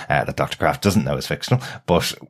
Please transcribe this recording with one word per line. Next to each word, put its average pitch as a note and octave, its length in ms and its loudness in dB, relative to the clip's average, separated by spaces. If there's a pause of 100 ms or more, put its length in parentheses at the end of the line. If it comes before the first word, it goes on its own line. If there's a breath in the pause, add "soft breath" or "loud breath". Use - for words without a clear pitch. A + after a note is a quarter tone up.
uh, C#2+ 160 2
that - 120 -6
Doctor C#2+ 200 -2
Kraft D2+ 260 0
doesn't F2+ 220 4
know C2+ 120 0
is C2 120 -8
fictional, - 340 0 (240 loud breath)
but E2+ 260 2 (180)